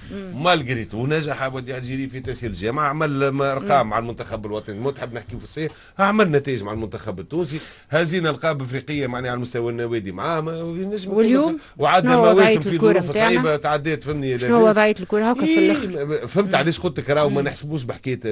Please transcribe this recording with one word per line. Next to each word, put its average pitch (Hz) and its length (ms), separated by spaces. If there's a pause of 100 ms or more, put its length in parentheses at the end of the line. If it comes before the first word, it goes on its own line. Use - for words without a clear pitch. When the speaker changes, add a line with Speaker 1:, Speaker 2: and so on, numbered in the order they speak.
(120)
Speaker 1:
مم. 185 320
Speaker 2:
مالغري 131 420
تو 113 220
نجح 147 360
الوديع 131 340
الجيري 131 300
في 127 120
تسيير 123 320
الجامعة، 117 360
عمل 139 420
ما 139 220
أرقام 135 340
Speaker 1:
مم. 110 40
Speaker 2:
مع 107 100
المنتخب 117 460
الوطني، 104 340
مو 131 100
تحب 123 240
نحكيو 117 260
في - 40
الصيف، - 280 (280)
عمل 202 320
نتائج 139 320
مع 104 80
المنتخب 107 480
التونسي، 147 400 (300)
هزينا 165 400
ألقاب 143 320
إفريقية 131 460
معناها 123 240
على 123 80
مستوى 120 320
النوادي 117 400
معاه، 151 300
ما 165 180
ينجم 185 440
يكون 196 140
Speaker 1:
واليوم 277 420 (180)
Speaker 2:
وعدنا 170 340
Speaker 1:
شنو 247 100
Speaker 2:
مواسم 202 160
Speaker 1:
وضعية 214 220
Speaker 2:
في 202 100
Speaker 1:
الكرة 180 240
Speaker 2:
ظروف 180 160
Speaker 1:
متاعنا؟ 214 260
Speaker 2:
صعيبة 160 200
تعديت، 147 480
فهمني 139 280
يا 123 60
Speaker 1:
شنو 123 200
Speaker 2:
لاباس. 226 40 (140)
Speaker 1:
وضعية 214 240
الكرة 214 320
هاكا 269 140
في 320 140
Speaker 2:
إيه، 330 120
Speaker 1:
الآخر؟ 160 560
Speaker 2:
فهمت 196 220
Speaker 1:
مم. 180 60
Speaker 2:
علاش 151 240
قلت 165 200
لك 135 100
راهو 147 200
ما 139 120
Speaker 1:
مم. 139 60
Speaker 2:
نحسبوش 143 360
بحكاية 123 360 (120)